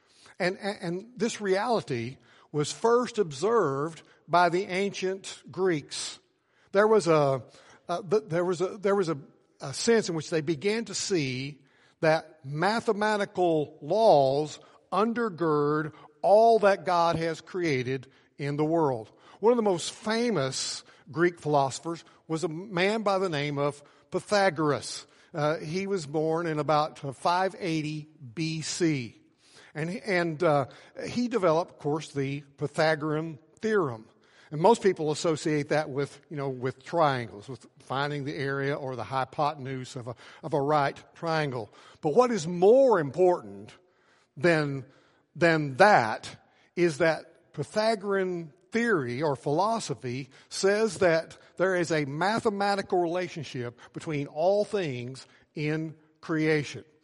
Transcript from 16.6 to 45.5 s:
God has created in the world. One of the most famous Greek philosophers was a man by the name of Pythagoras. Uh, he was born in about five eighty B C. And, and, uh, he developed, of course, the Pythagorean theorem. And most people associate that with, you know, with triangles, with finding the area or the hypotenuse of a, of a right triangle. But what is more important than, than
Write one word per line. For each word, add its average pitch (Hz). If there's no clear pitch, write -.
God 170
has 165
created 135
in 143
the 147
world. 151
One 214
of 254
the 233
most 190
famous 214
Greek 170
philosophers 151
was 160
a -
man 190
by 196
the 190
name 147
of 143
Pythagoras. 160
Uh, 156
he 170
was 190
born 160
in 156
about 151
five 185
eighty 156
B 160
C. 143
And, 165
and, 170
uh, 147
he 247
developed, 180
of -
course, 151
the 139
Pythagorean 156
theorem. 151
And 151
most 214
people 165
associate 151
that 151
with, 139
you 170
know, 139
with 127
triangles, 123
with 123
finding 143
the 151
area 139
or 131
the 113
hypotenuse 135
of 123
a, 117
of 151
a 151
right 143
triangle. 151
But 151
what 240
is 185
more 202
important 139
than, 147
than 151